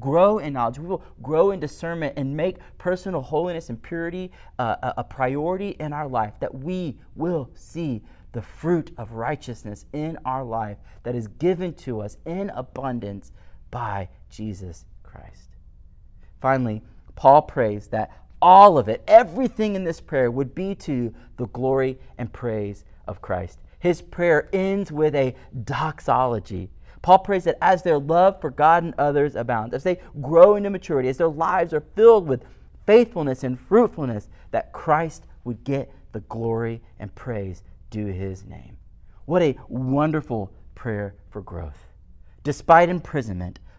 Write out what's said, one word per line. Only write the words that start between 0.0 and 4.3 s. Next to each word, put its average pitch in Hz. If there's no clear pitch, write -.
grow 175
in 147
knowledge, 123
we 165
will 185
grow 160
in 190
discernment 160
and 139
make 185
personal 180
holiness 160
and 117
purity, 170